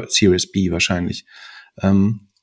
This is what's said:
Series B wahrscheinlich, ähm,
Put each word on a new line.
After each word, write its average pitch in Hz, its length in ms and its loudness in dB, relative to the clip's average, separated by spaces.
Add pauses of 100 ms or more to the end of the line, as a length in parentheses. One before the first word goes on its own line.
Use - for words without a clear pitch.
Series 92 420 2
B 92 220 -2
wahrscheinlich, 87 540 -4 (540)
ähm, 98 500 0 (120)